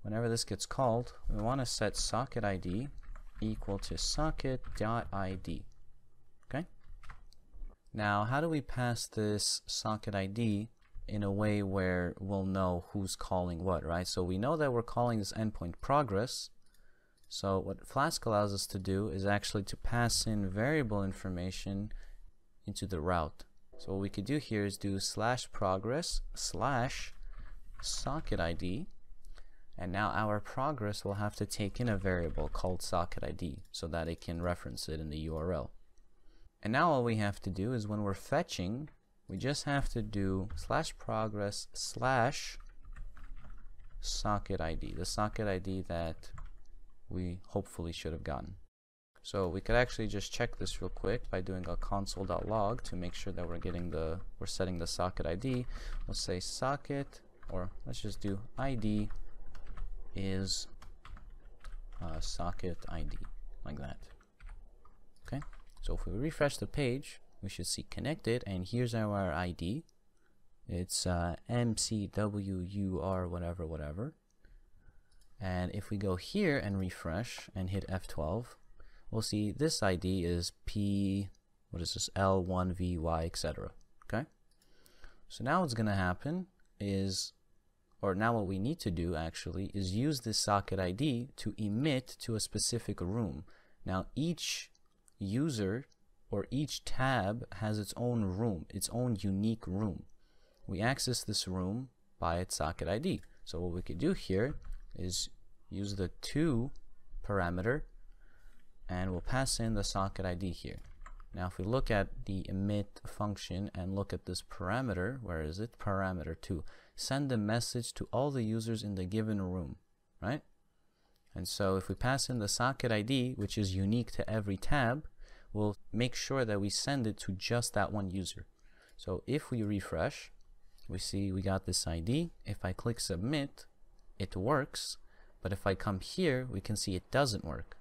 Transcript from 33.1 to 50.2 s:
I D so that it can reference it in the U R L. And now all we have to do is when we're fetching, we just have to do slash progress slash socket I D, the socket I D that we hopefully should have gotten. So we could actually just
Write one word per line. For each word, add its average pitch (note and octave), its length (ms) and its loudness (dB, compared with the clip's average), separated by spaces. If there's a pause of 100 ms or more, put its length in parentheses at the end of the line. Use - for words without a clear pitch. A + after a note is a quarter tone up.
I - 60 -2
D - 400 -4
so - 160 -6
that E2 200 0
it E2 140 -4
can E2+ 200 -4
reference E2+ 460 -2
it D#2 140 -2
in D#2 80 -4
the D2+ 100 -4
U D#2+ 160 -2
R D#2+ 160 0
L. D#2 200 -2 (880)
And G#2+ 100 -2
now D#3+ 200 6
all C3 120 6
we A#2 140 4
have G2+ 240 2
to - 80 -2
do F#2+ 240 0
is G#2+ 160 0
when G#2 140 0
we're G2+ 100 2
fetching, B2 720 0 (400)
we F#2+ 100 -6
just C3 260 0
have C#3 260 2
to A#2 120 0
do G2 540 2
slash - 420 0
progress G#2 760 -2
slash B2 840 2 (1400)
socket G2+ 600 0
I D#2+ 140 0
D, D#2+ 220 -2
the F2 80 -2
socket G#2+ 420 0
I F#2+ 120 2
D F#2+ 280 -2
that E2+ 440 -2 (800)
we F2 380 -2
hopefully E2+ 440 -4
should E2 220 -4
have D#2 100 -6
gotten. - 320 -4 (680)
So G2 260 0
we F#2 140 -2
could A2+ 140 4
actually A#2+ 320 4
just G2+ 260 -2